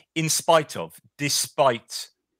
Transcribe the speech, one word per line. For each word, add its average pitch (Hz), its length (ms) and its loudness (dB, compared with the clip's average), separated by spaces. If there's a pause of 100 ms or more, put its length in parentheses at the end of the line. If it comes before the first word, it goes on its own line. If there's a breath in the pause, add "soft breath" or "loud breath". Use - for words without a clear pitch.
(140 loud breath)
in 160 140 -2
spite - 480 0
of, 82 240 -10 (180)
despite, - 880 -2 (320)